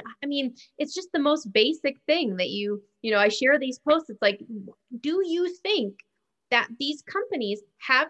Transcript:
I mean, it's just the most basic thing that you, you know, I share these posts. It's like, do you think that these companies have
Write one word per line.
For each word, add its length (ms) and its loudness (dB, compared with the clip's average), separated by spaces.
I 40 -6
mean, 280 -2
it's 160 -6
just 180 -10
the 80 -2
most 320 0
basic 540 0
thing 320 0
that 120 -2
you, 320 -4
you 100 -2
know, 80 4
I 80 6
share 320 4
these 200 -4
posts. 300 2
It's 120 -8
like, 180 2
do 240 -2
you 300 -2
think 400 -2
that 200 0
these 220 -6
companies 600 -4
have 300 4